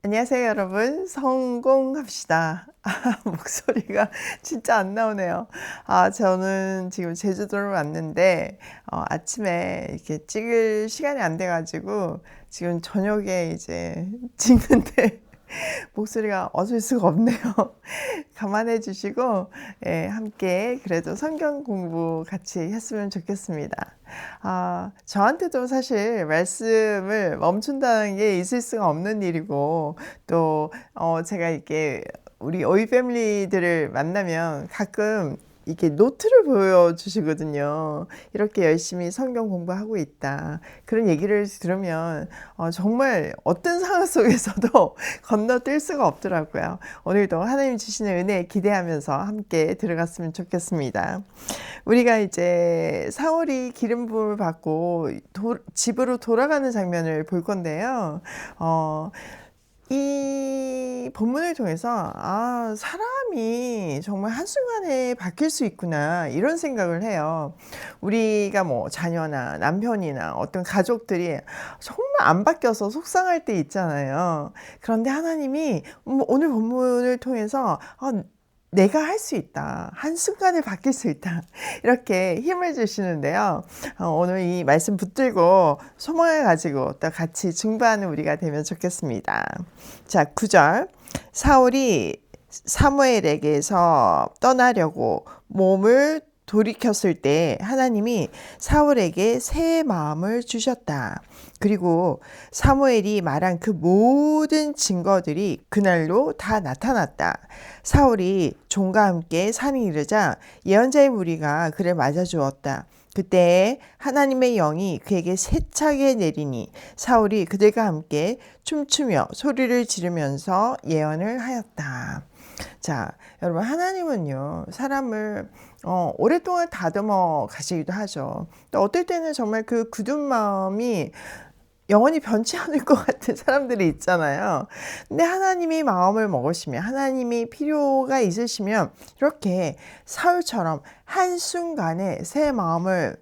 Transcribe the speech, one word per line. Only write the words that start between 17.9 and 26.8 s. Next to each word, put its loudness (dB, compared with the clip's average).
감안해 -2
주시고, -4
예, -2
함께 -4
그래도 -4
성경 -4
공부 -4
같이 -8
했으면 -6
좋겠습니다. -8
아, -4
저한테도 0
사실 0
말씀을 0